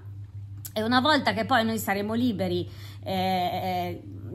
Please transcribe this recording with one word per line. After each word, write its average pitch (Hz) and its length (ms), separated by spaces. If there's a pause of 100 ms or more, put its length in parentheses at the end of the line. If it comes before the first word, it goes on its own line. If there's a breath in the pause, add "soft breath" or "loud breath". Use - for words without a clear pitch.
(720)
e 220 100
una 247 160
volta 254 320
che 202 140
poi 226 180
noi 220 160
saremo 208 340
liberi, 185 560 (320 loud breath)
eh, - 120
eh, 180 920 (320)